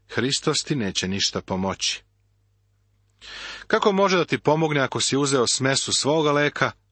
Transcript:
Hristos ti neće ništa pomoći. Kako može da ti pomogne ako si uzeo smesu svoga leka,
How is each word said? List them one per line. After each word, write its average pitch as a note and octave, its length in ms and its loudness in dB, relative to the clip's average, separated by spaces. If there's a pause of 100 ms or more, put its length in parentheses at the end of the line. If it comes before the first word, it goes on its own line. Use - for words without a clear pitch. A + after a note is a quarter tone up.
Hristos C#3 560 -2
ti D#3 120 -4
neće F#2+ 320 -4
ništa F#2+ 320 -4
pomoći. F#2+ 600 -4 (1600)
Kako G#3+ 260 4
može F#3+ 240 4
da E3 80 2
ti C3 140 -2
pomogne D3+ 420 2
ako A#2+ 200 -2
si - 160 0
uzeo C3+ 300 2
smesu C3 460 0
svoga D3 400 2
leka, C#3+ 380 0 (220)